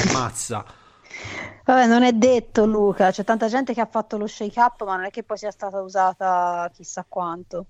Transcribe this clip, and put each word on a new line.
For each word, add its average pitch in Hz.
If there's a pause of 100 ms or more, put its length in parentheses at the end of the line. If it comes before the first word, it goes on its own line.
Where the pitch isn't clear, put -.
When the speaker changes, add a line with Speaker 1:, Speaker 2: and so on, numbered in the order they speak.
Speaker 1:
ammazza. 117
Speaker 2:
<laughs> -
Vabbè, 254
non 233
è 247
detto, 226
Luca. 202
C'è 208
tanta 226
gente 254
che 233
ha 214
fatto 220
lo 208
shake 214
up, 240
ma 190
non 185
è 202
che 226
poi 202
sia 208
stata 196
usata 185
chissà -
quanto. 180